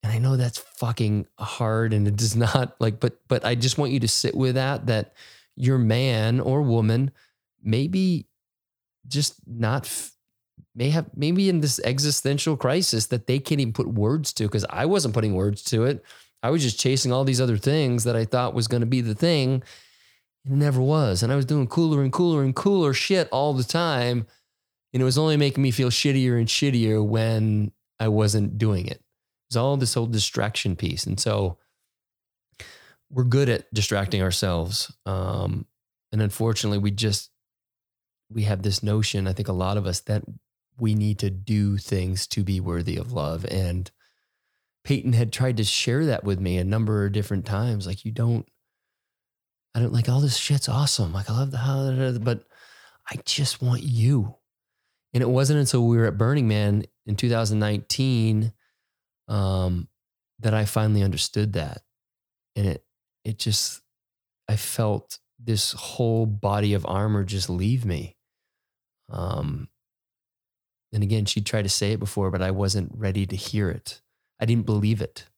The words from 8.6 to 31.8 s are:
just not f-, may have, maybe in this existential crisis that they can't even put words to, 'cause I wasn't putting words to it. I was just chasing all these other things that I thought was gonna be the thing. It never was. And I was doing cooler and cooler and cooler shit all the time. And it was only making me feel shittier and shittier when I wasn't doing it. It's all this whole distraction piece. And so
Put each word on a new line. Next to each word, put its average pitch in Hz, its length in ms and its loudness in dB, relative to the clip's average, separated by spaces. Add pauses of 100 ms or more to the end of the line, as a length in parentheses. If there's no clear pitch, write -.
just 139 280 -2 (100)
not 117 400 -2
f-, - 260 -10 (600)
may 123 160 -2
have, 156 160 0 (100)
maybe 180 320 2
in 170 120 2
this 143 240 0
existential 139 720 0
crisis 131 500 0
that 120 200 -4
they 131 120 0
can't 143 220 -2
even 117 120 0
put - 160 -2
words 120 460 0
to, 107 140 -2
'cause 98 200 0
I 107 160 -2
wasn't 156 300 0
putting 110 200 2
words 101 300 0
to 113 200 2
it. 139 200 -2 (380)
I 120 80 0
was 160 120 2
just 120 160 0
chasing 131 320 2
all 131 140 2
these 127 160 2
other 120 160 2
things 127 480 0
that 120 120 0
I 113 100 0
thought 123 260 0
was 113 160 -2
gonna 117 160 0
be 127 160 0
the 113 140 -2
thing. 135 480 2 (840)
It 135 80 -6
never 139 300 4
was. 131 400 2
And 117 100 2
I 139 40 2
was 135 100 0
doing 143 200 0
cooler 156 360 2
and 131 100 0
cooler 165 300 2
and 135 120 0
cooler 185 380 2
shit 175 400 0
all 139 220 0
the 127 100 0
time. 123 640 0 (680)
And 127 80 0
it 127 60 4
was 127 100 2
only 156 220 4
making 135 240 2
me 135 80 2
feel 123 180 0
shittier 127 500 2
and 113 80 2
shittier 113 560 2
when 110 720 2 (260)
I 110 100 0
wasn't 104 500 2
doing 104 280 0
it. - 160 -10 (460)
It's 120 80 -4
all 135 220 2
this 123 160 0
whole 117 120 0
distraction 107 680 -2
piece. - 280 -4
And 98 140 -4
so 101 400 -2 (1500)